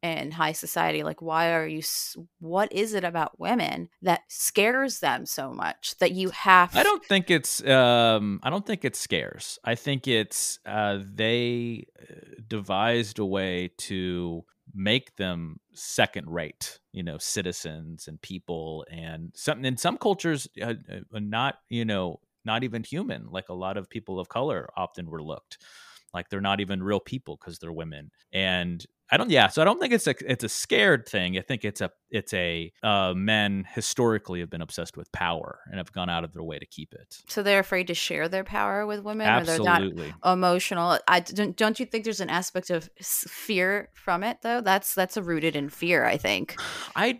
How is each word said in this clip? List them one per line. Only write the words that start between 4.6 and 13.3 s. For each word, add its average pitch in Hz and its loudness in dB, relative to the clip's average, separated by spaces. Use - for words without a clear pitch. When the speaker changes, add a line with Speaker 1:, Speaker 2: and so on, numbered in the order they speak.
Speaker 1:
them 127 0
so 135 -6
much - -6
that 180 4
you 185 0
have 180 6
Speaker 2:
I - 8
don't 403 4
think 190 4
it's, - 2
um, 117 6
I 127 0
don't 202 -4
think - -4
it 131 0
scares. - -4
I 117 2
think 139 -2
it's, - 0
uh, 101 0
they, 117 -2
uh, - -20
devised 107 0
a 107 0
way 92 -2